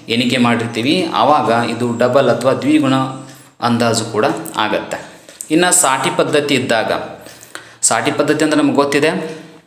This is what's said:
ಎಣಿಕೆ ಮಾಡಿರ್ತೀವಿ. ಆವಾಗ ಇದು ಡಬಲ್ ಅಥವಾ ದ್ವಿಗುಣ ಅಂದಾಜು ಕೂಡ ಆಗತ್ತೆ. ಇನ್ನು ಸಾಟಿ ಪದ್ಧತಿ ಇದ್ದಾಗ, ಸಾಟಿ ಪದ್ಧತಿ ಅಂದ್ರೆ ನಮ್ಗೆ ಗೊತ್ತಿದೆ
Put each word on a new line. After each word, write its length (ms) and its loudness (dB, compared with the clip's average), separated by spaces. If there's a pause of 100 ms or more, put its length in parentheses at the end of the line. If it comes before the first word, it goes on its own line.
ಎಣಿಕೆ 280 0
ಮಾಡಿರ್ತೀವಿ. 760 0
ಆವಾಗ 560 2
ಇದು 280 -2
ಡಬಲ್ 300 2
ಅಥವಾ 240 2
ದ್ವಿಗುಣ 420 2 (680)
ಅಂದಾಜು 440 0
ಕೂಡ 200 -2 (320)
ಆಗತ್ತೆ. 540 -4 (400)
ಇನ್ನು 220 2
ಸಾಟಿ 440 2
ಪದ್ಧತಿ 380 0
ಇದ್ದಾಗ, 380 0 (920)
ಸಾಟಿ 300 0
ಪದ್ಧತಿ 320 0
ಅಂದ್ರೆ 180 2
ನಮ್ಗೆ 140 2
ಗೊತ್ತಿದೆ 640 0 (280)